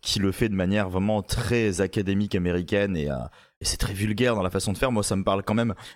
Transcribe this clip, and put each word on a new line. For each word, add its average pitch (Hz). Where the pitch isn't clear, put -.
qui -
le 98
fait 117
de 101
manière 95
vraiment 101
très 110
académique 98
américaine 90
et, 73
euh, 67
et -
c'est -
très 101
vulgaire 107
dans 101
la 90
façon 95
de 90
faire, 135
moi, 107
ça 107
me 98
parle 98
quand 107
même. 113